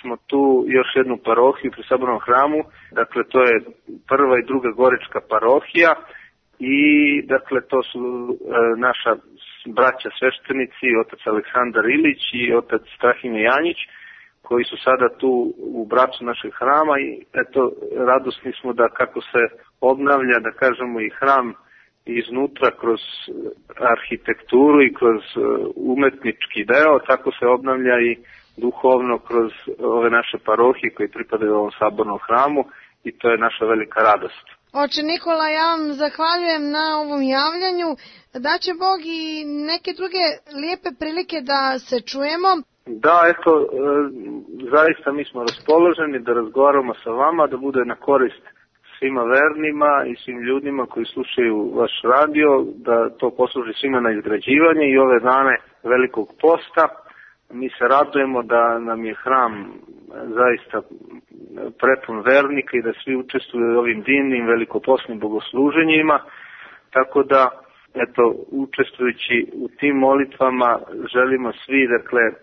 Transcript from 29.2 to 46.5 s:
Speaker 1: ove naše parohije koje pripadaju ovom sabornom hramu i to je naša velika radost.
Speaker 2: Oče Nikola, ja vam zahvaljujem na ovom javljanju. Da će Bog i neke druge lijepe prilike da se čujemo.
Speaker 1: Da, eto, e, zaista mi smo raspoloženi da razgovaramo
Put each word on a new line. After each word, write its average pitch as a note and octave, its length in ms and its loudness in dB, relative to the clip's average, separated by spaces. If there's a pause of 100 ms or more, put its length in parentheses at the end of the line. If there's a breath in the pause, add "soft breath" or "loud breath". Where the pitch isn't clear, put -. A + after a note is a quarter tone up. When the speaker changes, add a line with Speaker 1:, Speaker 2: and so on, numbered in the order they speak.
Speaker 1:
ove A#2 320 0
naše A#2 340 0
parohije A#2 520 2
koje G#2 120 -4
pripadaju A2 460 -4
ovom G#2 240 -2
sabornom G#2 480 -2
hramu C3+ 380 2 (400 loud breath)
i A#2 140 -12
to A#2 120 0
je A2+ 80 2
naša A2+ 260 0
velika A2 360 0
radost. G2+ 460 2 (260)
Speaker 2:
Oče C#4+ 300 -2
Nikola, D#4+ 460 -2
ja D#4 240 0
vam D#4 200 -4
zahvaljujem D#4+ 760 -2
na D4+ 140 -2 (180)
ovom C#4+ 200 -4
javljanju. E4 640 -2 (580 loud breath)
Da D#4+ 80 0 (100)
će F#4 80 -4 (120)
Bog F#4+ 160 0 (200)
i D#4 240 -8 (260)
neke F4 200 -6 (100)
druge F4+ 240 -4 (360)
lijepe F4 300 -6 (100)
prilike D#4+ 400 -6
da C4+ 380 -2
se B3+ 220 -6
čujemo. D#4 500 -2 (380)
Speaker 1:
Da, C#3+ 300 2 (140)
eto, E3 280 2
e, D3+ 60 0 (1040)
zaista D3+ 420 2
mi D3 120 -6
smo B2 180 -10
raspoloženi D#3 760 2
da A#2 140 -4
razgovaramo B2+ 600 2